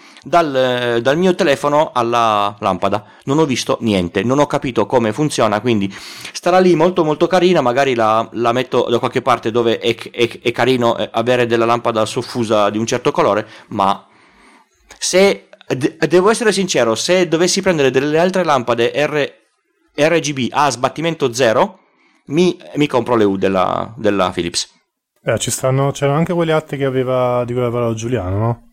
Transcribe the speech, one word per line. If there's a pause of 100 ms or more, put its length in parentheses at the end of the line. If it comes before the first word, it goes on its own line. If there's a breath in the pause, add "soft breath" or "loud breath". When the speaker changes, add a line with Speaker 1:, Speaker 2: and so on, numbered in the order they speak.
(240 loud breath)
Speaker 1:
dal,
dal
mio
telefono
alla
lampada. (200 loud breath)
Non
ho
visto
niente,
non
ho
capito
come
funziona,
quindi (380 loud breath)
starà
lì
molto,
molto
carina,
magari
la,
la
metto
da
qualche
parte
dove
è, (160)
è,
è
carino,
eh,
avere
della
lampada
soffusa
di
un
certo
colore, (240 loud breath)
ma (880 soft breath)
se, (180)
de-, (100)
devo
essere
sincero,
se
dovessi
prendere
delle
altre
lampade (140)
R-, (640)
R
G
B
a
sbattimento
zero, (480 soft breath)
mi, (180)
mi
compro
le
U
della,
della
Philips. (540)
Speaker 2:
Eh,
ci
stanno,
c'erano
anche
quelle
altre
che
aveva,
di
cui
aveva
parlato
Giuliano,
no? (140)